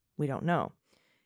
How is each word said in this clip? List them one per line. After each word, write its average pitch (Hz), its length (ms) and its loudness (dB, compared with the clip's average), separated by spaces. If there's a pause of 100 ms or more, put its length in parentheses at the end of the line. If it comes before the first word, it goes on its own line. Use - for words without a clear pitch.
(180)
We 147 80 0
don't 135 180 -4
know. 165 280 0 (540)